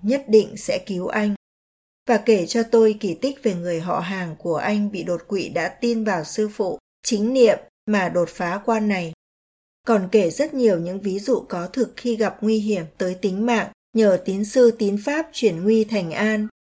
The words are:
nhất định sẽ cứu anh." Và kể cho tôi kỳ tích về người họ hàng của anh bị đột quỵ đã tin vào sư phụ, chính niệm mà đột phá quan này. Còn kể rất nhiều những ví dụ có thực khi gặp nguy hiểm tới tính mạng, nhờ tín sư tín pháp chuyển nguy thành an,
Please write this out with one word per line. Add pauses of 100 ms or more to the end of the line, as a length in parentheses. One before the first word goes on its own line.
nhất
định
sẽ
cứu
anh." (760)
Và
kể
cho
tôi
kỳ
tích
về
người
họ
hàng
của
anh
bị
đột
quỵ
đã (120)
tin
vào
sư
phụ, (240)
chính
niệm (280)
mà
đột
phá
quan
này. (720)
Còn
kể
rất
nhiều
những
ví
dụ
có
thực
khi
gặp
nguy
hiểm (140)
tới
tính
mạng, (200)
nhờ
tín
sư
tín
pháp
chuyển
nguy
thành
an, (320)